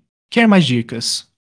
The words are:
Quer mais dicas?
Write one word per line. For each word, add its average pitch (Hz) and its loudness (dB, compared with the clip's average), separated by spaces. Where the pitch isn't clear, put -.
Quer 233 0
mais 190 4
dicas? 117 -6